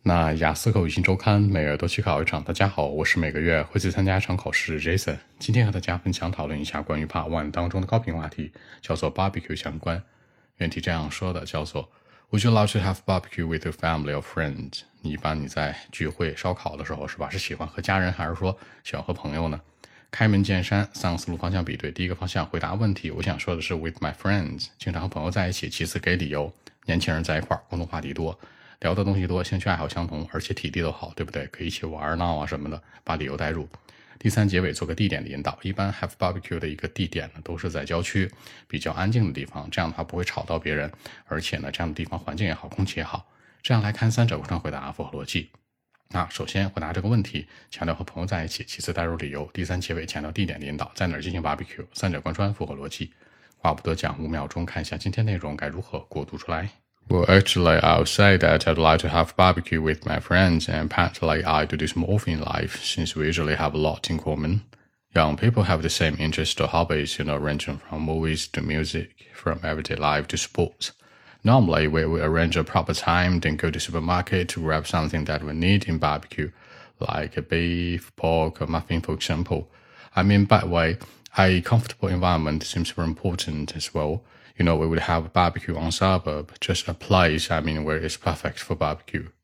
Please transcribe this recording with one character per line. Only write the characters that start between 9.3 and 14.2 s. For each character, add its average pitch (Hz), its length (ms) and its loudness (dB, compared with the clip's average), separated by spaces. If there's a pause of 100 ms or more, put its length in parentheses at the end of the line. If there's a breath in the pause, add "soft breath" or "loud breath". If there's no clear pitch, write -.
相 78 240 -8
关。 85 240 -4 (540 soft breath)
原 85 120 -2
题 80 120 -6
这 87 100 -2
样 78 180 -2
说 92 220 -4
的， 80 140 -6
叫 78 180 -4
做， 73 260 -8 (420 soft breath)
“Would 101 120 2
you 117 80 6
like 104 220 6
to 110 60 2
have 92 260 0
barbecue 87 420 -2
with 80 180 -4
your 80 80 -2
family 78 400 -2
or 71 80 -2